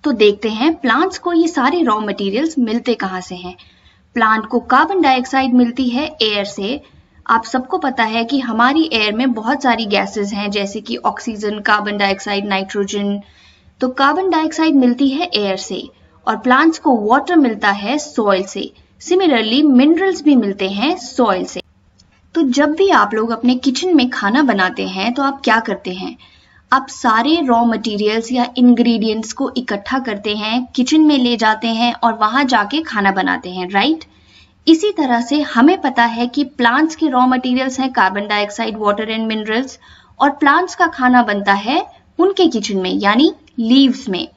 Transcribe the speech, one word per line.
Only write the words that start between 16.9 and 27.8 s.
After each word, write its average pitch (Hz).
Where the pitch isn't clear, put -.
water 254
मिलता 220
है 202
soil 202
से। -
Similarly, 294
minerals 311
भी 294
मिलते 202
हैं 220
soil 185
से। 180
तो 330
जब 285
भी 392
आप 214
लोग 220
अपने 247
kitchen 277
में 247
खाना 220
बनाते 190
हैं, 190
तो 277
आप 277
क्या 226
करते 196
हैं? -
आप 262
सारे 254
raw 233
materials 214